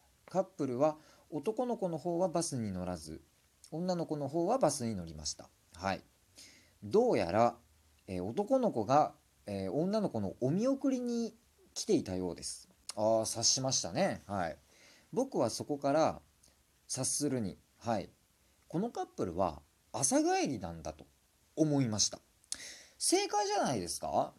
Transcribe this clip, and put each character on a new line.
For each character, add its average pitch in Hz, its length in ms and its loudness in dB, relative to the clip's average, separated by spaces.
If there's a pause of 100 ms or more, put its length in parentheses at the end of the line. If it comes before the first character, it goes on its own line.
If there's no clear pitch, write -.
(260)
カ 180 160 -2
ッ - 40 2
プ 160 200 -6
ル 123 140 -2
は 151 180 4 (320)
男 220 380 -2
の 233 100 -2
子 185 120 -2
の 165 100 -4
方 170 180 -2
は 185 100 2
バ 165 140 0
ス 143 160 -4
に 107 140 -2
乗 90 140 -4
ら 90 120 -4
ず、 80 240 -12 (500)
女 180 240 -2
の 160 120 -4
子 156 100 -2
の 143 100 -4
方 170 200 0
は 220 100 2
バ 165 140 4
ス 131 160 -4
に 113 80 -2
乗 90 100 -6
り 82 80 -10
ま 76 120 -10
し - 100 -6
た。 - 120 -18 (280)
は 95 180 0
い。 85 80 -6 (840)
ど 208 280 4
う 156 60 4
や 87 140 2
ら、 113 240 6 (520)
え 92 140 -4
ー、 - 20 -2
男 202 360 0
の 226 120 2
子 120 140 0
が、 135 300 4 (320)
え 98 200 -2
ー、 92 40 -2
女 180 280 0
の 190 120 -2
子 110 100 -2
の 95 180 -4
お 131 120 2
見 202 160 2
送 269 240 0
り 254 100 0
に 233 340 -4 (380)
来 - 120 -8
て 214 100 2
い 127 80 2
た 95 120 -4
よ 90 180 -2
う - 20 -8
で - 80 -14
す。 - 260 -12 (260)
あ 107 60 -2
ー、 110 240 4
察 113 200 -4
し - 160 2
ま 131 100 0
し 127 100 0
た 82 100 -6
ね。 127 360 0
は 95 200 -2
い。 76 100 -6 (540)
僕 220 280 -2
は 147 100 4
そ 131 160 -8
こ 147 140 -4
か 139 120 0
ら、 143 300 2 (680)
察 127 180 -4
す 147 240 0
る 131 100 0
に、 101 180 -4 (200)
は 113 220 -2
い。 80 100 -10 (580)
こ 160 120 -4
の 226 100 -2
カ 370 140 -6
ッ - 20 -6
プ - 200 -6
ル 85 100 -4
は 85 260 0 (300)
朝 247 300 2
帰 349 260 2
り 143 120 -2
な 90 120 -6
ん 82 120 -12
だ 76 100 -6
と - 120 -16 (500)
思 151 260 4
い 127 60 2
ま 107 120 -2
し - 100 4
た。 - 100 -14 (800)
正 392 300 2
解 403 200 0
じ 403 60 0
ゃ 392 100 2
な 160 120 2
い 104 40 0
で 87 80 -4
す - 120 -6
か？ 95 400 0